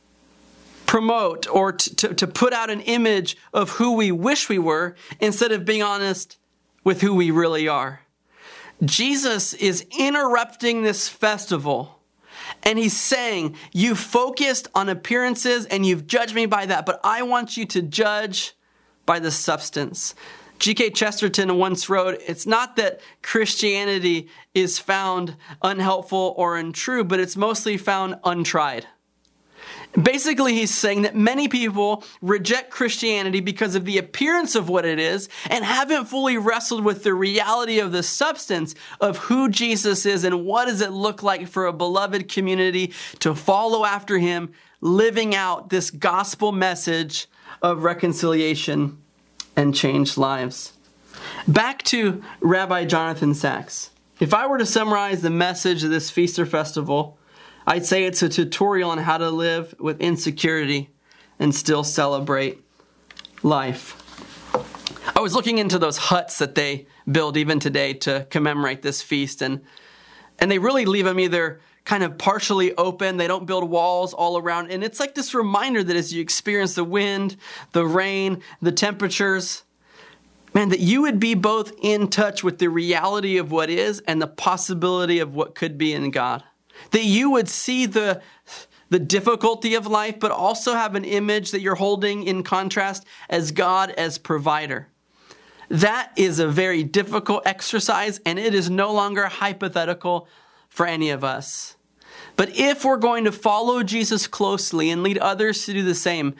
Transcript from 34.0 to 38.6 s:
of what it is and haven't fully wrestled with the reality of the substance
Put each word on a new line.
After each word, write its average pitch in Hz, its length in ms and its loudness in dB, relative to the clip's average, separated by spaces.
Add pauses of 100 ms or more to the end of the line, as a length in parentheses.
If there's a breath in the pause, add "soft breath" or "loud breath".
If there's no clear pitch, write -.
of 180 160 0
what 175 160 2
it 160 140 0
is 185 300 -2 (200 loud breath)
and 226 140 0
haven't 262 420 0
fully 262 320 0
wrestled 226 460 -2
with 208 200 0
the 196 120 2
reality 214 640 2
of 190 120 -2
the 175 120 0
substance 196 720 -2 (240 loud breath)